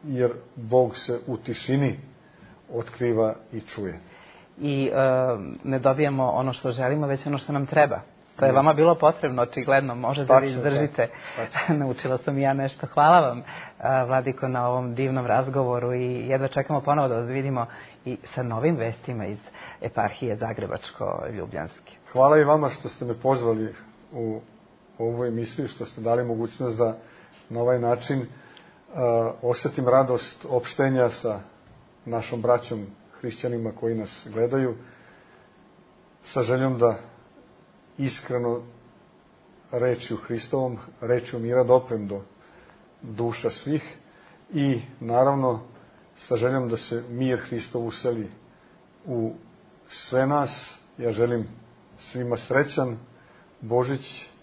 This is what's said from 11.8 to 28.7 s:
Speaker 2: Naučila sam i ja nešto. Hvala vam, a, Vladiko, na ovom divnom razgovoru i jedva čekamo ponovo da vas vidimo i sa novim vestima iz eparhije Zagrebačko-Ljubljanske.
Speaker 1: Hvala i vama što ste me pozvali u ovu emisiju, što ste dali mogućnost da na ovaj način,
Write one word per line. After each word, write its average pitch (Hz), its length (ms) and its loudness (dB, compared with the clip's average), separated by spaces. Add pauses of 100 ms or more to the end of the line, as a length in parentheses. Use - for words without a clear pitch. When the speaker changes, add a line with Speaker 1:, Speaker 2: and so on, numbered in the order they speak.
Speaker 2:
Naučila 127 340 -2
sam 139 200 -2
i 139 40 2
ja 135 120 4
nešto. 135 320 -4
Hvala 160 340 8
vam, 123 220 0 (360)
a, 131 260 2
Vladiko, 131 440 0
na 123 200 0
ovom 123 260 -2
divnom 131 320 0
razgovoru 123 680 0
i 123 340 -4
jedva 135 200 0
čekamo 139 320 -2
ponovo 143 280 2
da 117 80 0
vas 120 120 -4
vidimo 131 380 -2 (380)
i 123 180 -6
sa - 200 -8
novim 120 340 0
vestima 113 500 -6
iz 104 120 -8 (420)
eparhije 107 560 -4
Zagrebačko-Ljubljanske. 101 1600 -8 (160)
Speaker 1:
Hvala 139 260 8
i 147 60 8
vama 147 240 4
što - 200 -8
ste - 160 -10
me 120 100 -4
pozvali 117 600 0 (380)
u 113 280 -6 (580)
ovu 117 260 -2
emisiju, 117 440 -4
što - 180 -10
ste - 140 -16
dali 117 240 2
mogućnost 117 540 -4
da 113 200 2 (500)
na 117 120 -6
ovaj 123 180 4
način, 120 480 0 (680)